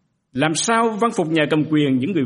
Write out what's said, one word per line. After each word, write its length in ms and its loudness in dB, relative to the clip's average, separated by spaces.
Làm 220 0
sao 360 0
vâng 160 2
phục 140 0
nhà 200 2
cầm 200 2
quyền, 280 2
những 140 -2
người 140 0